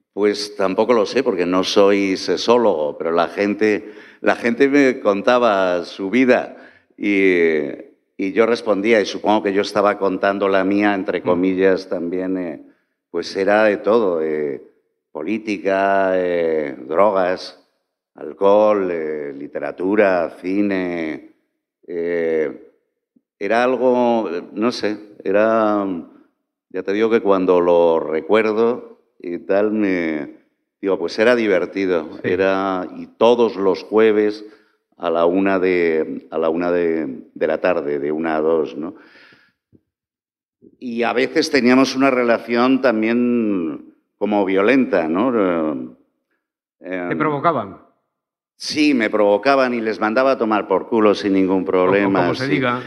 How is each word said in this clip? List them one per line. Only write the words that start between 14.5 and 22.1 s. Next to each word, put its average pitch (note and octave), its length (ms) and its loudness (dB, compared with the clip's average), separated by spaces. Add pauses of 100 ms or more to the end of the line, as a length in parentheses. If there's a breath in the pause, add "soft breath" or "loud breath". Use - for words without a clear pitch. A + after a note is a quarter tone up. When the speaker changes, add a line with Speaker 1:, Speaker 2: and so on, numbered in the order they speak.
Speaker 1:
política, G2 1040 -2
eh, E2 600 -2 (120)
drogas, F#2 680 0 (600)
alcohol, G2 760 2
eh, D2+ 440 -6
literatura, E2 920 0 (120)
cine, F2+ 880 -4 (560)
eh, E2 840 -4 (680)